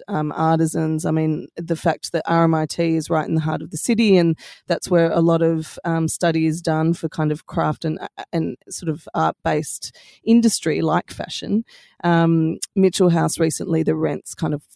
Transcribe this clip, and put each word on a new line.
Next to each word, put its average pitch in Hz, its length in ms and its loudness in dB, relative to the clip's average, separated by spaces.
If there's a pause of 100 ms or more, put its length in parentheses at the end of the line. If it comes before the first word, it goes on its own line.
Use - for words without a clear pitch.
um, 151 240 -4
artisans, 160 760 0
I 160 60 0
mean, 156 360 0 (100)
the 165 180 -4
fact - 360 -2
that 160 140 -2
R 165 200 2
M 160 100 4
I 156 100 0
T 165 300 0
is 156 140 -2
right 160 180 0
in 160 80 0
the 160 60 0
heart 156 200 -4
of 170 100 -12
the 156 60 -8
city, 214 400 4
and 170 200 4 (300)
that's - 220 -4
where 165 220 4
a 165 100 2
lot 165 200 4
of, 165 420 -2
um, 165 240 0
study 160 380 0
is 160 160 -2
done 160 320 2
for 165 160 -4
kind 151 220 -2
of 147 140 -8
craft 156 380 -2
and, 156 160 -4 (320)
and 165 260 -4 (120)
sort - 200 -8
of 156 240 -8
art-based 160 840 -4 (280)
industry 214 580 2
like 160 300 -2
fashion. - 540 -4 (380)
Um, 165 540 2 (180)
Mitchell 185 340 4
House 160 300 0
recently, 160 440 -2
the 156 120 0
rents 156 380 -4
kind 156 200 -4
of 143 100 -6 (120)